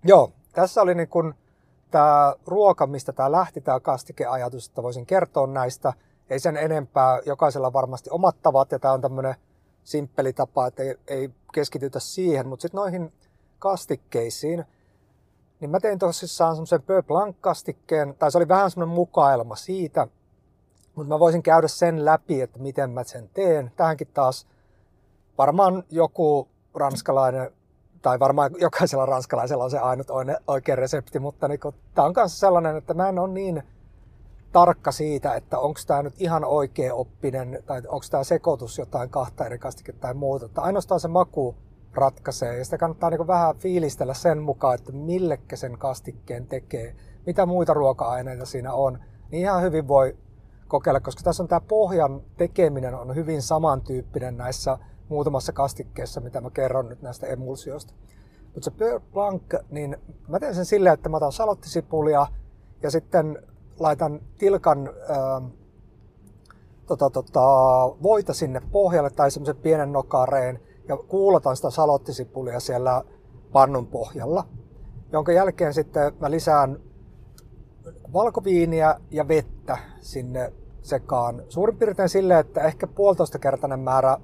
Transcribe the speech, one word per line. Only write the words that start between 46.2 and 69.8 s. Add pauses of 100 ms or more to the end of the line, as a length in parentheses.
tekee, (300)
mitä
muita
ruoka-aineita
siinä
on, (320)
niin
ihan
hyvin
voi (520)
kokeilla,
koska
tässä
on
tää
pohjan (140)
tekeminen
on
hyvin
samantyyppinen
näissä (300)
muutamassa
kastikkeessa,
mitä
mä
kerron
nyt
näistä
emulsioista. (600)
Mut
se
Beurre
Blanc, (280)
niin (320)
mä
teen
sen
silleen,
että
mä
otan
salottisipulia (560)
ja
sitten (360)
laitan (180)
tilkan, (200)
ähm, (1400)
tota,
tota, (640)
voita
sinne (100)
pohjalle
tai
semmosen
pienen